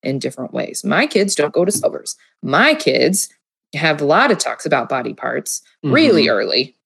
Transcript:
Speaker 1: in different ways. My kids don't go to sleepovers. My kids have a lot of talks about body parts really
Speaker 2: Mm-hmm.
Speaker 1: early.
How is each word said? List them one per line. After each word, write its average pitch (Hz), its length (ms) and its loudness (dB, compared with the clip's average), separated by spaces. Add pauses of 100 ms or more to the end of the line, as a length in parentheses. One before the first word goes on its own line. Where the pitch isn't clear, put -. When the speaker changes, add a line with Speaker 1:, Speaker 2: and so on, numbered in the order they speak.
Speaker 1:
in 135 160 -4
different 131 340 -8
ways. - 300 -6
My 202 240 0
kids 202 300 0
don't 147 160 0
go 175 120 2
to 185 60 0
sleepovers. - 460 -4 (260)
My 208 320 2
kids 156 540 0 (460)
have 147 260 0
a 147 40 0
lot 214 280 4
of 180 60 0
talks - 280 -6
about 143 220 0
body 120 260 -4
parts - 480 -6 (220)
really 202 400 4
Speaker 2:
Mm-hmm. 82 120 2
Speaker 1:
early. 107 500 -2